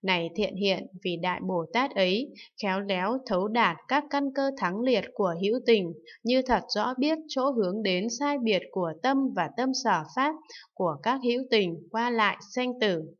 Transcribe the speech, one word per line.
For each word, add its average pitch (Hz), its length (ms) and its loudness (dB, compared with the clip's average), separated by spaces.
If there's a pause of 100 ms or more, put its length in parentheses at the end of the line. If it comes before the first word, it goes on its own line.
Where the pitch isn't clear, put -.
Này 175 340 0
thiện 202 200 -2
hiện, 185 320 0 (160)
vì 175 180 -2
Đại 180 260 -2
Bồ 175 260 0
Tát 269 180 0
ấy 196 420 2 (300)
khéo 190 160 0
léo 202 460 0
thấu 190 220 0
đạt 214 300 2 (100)
các 285 220 2
căn 277 140 0 (120)
cơ 269 220 0
thắng 190 220 -2
liệt 233 240 2 (100)
của 180 280 0
hữu 214 240 2
tình, 190 280 4 (300)
như 254 180 4
thật 240 220 2 (120)
rõ 220 240 0
biết 302 180 2 (100)
chỗ 269 240 0
hướng 214 320 0
đến 190 240 0 (120)
sai 285 240 0
biệt 208 180 2 (100)
của 170 220 -2 (100)
tâm 269 140 4 (180)
và 170 220 0
tâm 262 120 0 (140)
sở 180 200 2 (120)
pháp 294 200 0 (380)
của 170 300 0
các 254 200 0
hữu 240 280 2
tình 190 240 2 (160)
qua 233 180 0
lại 220 280 2 (180)
sanh 247 240 -2
tử. 190 220 2 (180)